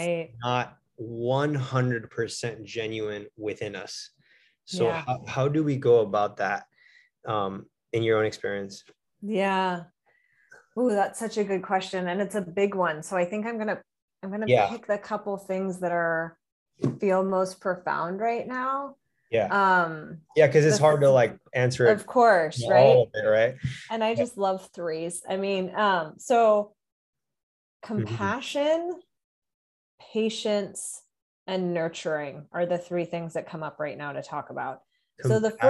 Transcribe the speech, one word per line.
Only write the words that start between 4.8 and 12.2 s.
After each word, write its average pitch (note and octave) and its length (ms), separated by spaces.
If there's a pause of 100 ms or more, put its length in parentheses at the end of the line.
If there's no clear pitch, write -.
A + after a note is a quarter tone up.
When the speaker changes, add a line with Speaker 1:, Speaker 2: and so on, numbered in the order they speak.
Speaker 1:
Yeah. D#3+ 200
Speaker 2:
how, B2+ 220
how C3 200
do D#3 160
we D3 120
go A#2+ 260
about G#2 360
that, G2 280 (600)
um, G2 400 (260)
in A2+ 120
your A2 160
own G#2+ 60
experience? G2+ 580 (380)
Speaker 1:
Yeah. F#3+ 640 (920)
Ooh, B3 140
that's G3+ 280
such A3 180
a G#3+ 60
good G3 200
question. F#3 440
And F3+ 140